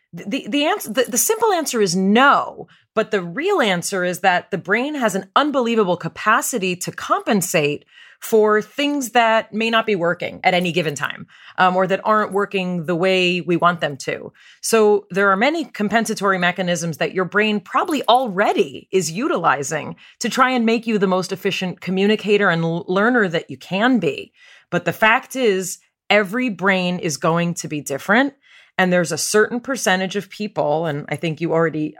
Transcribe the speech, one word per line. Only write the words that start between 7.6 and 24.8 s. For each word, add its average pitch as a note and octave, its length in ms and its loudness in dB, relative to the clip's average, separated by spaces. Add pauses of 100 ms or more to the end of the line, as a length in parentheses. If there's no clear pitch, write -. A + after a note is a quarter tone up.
for G#3+ 420 4
things C#4+ 500 -4
that A3+ 400 2
may A3+ 160 -2
not A3+ 160 2
be G#3 120 0
working E3+ 480 -2
at F3+ 100 4
any F3+ 160 0
given D#3 240 -2
time, - 320 -10 (320)
um, F#3 160 4
or F#3 140 2
that F#3+ 160 -2
aren't G#3+ 260 0
working F#3 560 -4
the F3 80 -2
way F3+ 460 0
we E3 160 -2
want E3+ 240 2
them D3 160 -4
to. - 360 -10 (280)
So G#3 500 2
there G3 200 2
are F#3+ 60 4
many C#4+ 280 0
compensatory G3+ 720 -2
mechanisms F3 600 -2
that E3 160 -2
your F#3 100 0
brain G#3 340 0
probably D#4 480 -2
already A3 880 2
is F3 180 0
utilizing D#3+ 840 -2 (240)
to A#3+ 80 -2
try B3+ 220 2
and B3 140 2
make A3+ 220 2
you A3 120 2
the F#3+ 100 2
most F#3 240 0
efficient F#3 480 -4
communicator G3+ 680 2
and E3 140 2
l-, E3 240 -2
learner G#3 420 2
that D#3+ 220 -4
you C3 60 -12
can A3+ 420 0
be. - 340 -4 (380)
But F3 140 -2